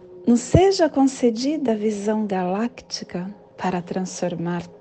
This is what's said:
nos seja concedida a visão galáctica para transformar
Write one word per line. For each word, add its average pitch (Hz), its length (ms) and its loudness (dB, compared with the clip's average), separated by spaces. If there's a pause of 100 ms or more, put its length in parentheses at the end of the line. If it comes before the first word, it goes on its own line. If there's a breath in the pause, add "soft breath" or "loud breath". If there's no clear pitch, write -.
(260)
nos 233 140 6
seja 370 480 4
concedida 262 840 2
a 214 40 0
visão 214 500 -2
galáctica 190 1040 -4 (240)
para 185 240 -4
transformar 175 880 -6 (140)